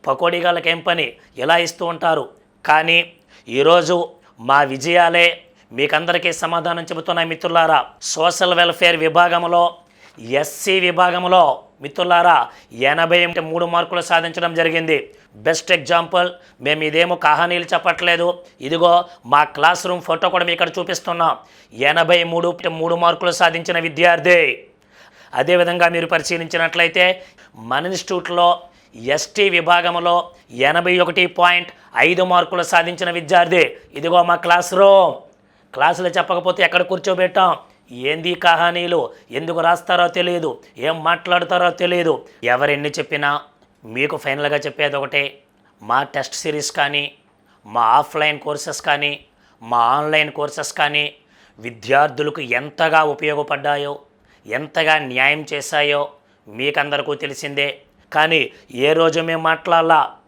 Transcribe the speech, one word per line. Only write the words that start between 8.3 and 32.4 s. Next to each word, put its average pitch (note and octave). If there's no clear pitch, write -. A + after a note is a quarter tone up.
వెల్ఫేర్ E3+
విభాగంలో, E3+
ఎస్సీ D3+
విభాగంలో F3+
మిత్రులారా, E3+
ఎనభై E3
మూడు E3+
మార్కులు E3+
సాధించడం E3+
జరిగింది. E3
బెస్ట్ D#3
ఎగ్జాంపుల్, E3+
మేము D3+
ఇదేమో E3+
కహానీలు E3+
చెప్పట్లేదు, F3
ఇదిగో E3+
మా C#3+
క్లాస్ E3
రూమ్ F3+
ఫోటో E3
కూడా F3
మీకు F3
ఇక్కడ E3+
చూపిస్తున్నాం. E3+
ఎనభై E3
మూడు E3+
పాయింట్ E3
మూడు E3+
మార్కులు E3+
సాధించిన E3+
విద్యార్థి. E3
అదేవిధంగా F3
మీరు E3
పరిశీలించినట్లయితే, E3+
మన B2+
ఇన్‌స్టిట్యూట్లో F3
ఎస్టీ D3+
విభాగంలో F3
ఎనభై E3
ఒకటి F3
పాయింట్ F3
ఐదు E3+
మార్కులు F3+